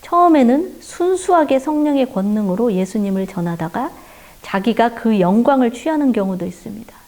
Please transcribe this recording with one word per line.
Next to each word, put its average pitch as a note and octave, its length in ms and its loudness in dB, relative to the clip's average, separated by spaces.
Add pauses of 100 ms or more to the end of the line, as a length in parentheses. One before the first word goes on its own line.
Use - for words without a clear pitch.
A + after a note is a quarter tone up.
처음에는 D#4+ 760 4
순수하게 E4+ 800 0
성령의 D4 520 0
권능으로 G#3 600 -2
예수님을 F#3+ 560 -2
전하다가 E3+ 640 -6 (500)
자기가 A3+ 520 0
그 A3 260 0
영광을 A#3 520 2
취하는 D4 380 -2
경우도 F#3+ 340 -2
있습니다. G#3+ 480 -14 (160)